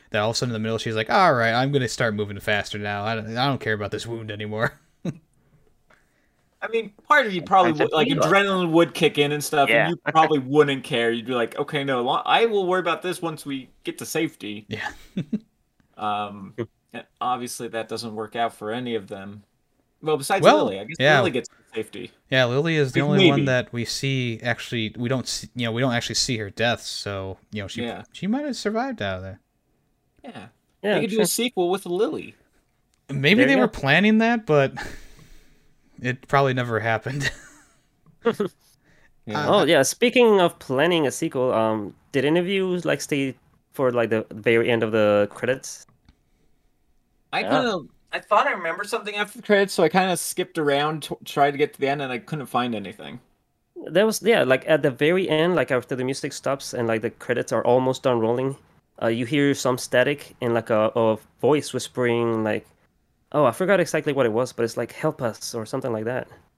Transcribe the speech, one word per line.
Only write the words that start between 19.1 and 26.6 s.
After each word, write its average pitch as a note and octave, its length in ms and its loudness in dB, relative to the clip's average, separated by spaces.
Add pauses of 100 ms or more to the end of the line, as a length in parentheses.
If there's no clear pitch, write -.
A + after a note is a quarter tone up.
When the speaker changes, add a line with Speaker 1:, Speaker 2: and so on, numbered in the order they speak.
Speaker 2:
Well, D#3 160 0
besides D#3 280 0
Speaker 1:
Well, F#3+ 40 10
Speaker 2:
Lily. A2 300 2
I G2+ 60 -10
guess D3 140 -16
Speaker 1:
yeah. C#3 220 4
Speaker 2:
Lily A2+ 100 0
gets A#2+ 180 -4
to - 60 -20 (200)
safety. G#2 360 -10 (180)
Speaker 1:
Yeah, C3 160 2
Lily D3 320 0
is C3+ 160 0
the C3+ 80 2
Speaker 2:
Like, - 20 2
Speaker 1:
only D3 160 4
one C#3+ 260 6
Speaker 2:
maybe. - 0 -
Speaker 1:
that B2+ 280 0
we A#2+ 120 -4
see B2+ 580 -4
actually, A#2 540 -4
we A#2+ 120 -4
don't B2+ 180 -2
see, - 280 -8
you B2 100 -4
know, A#2 60 -2
we A#2 100 -2
don't C3 120 0
actually A#2 220 -4
see A#2+ 220 -2
her G#2 120 -6
death, A2 340 -2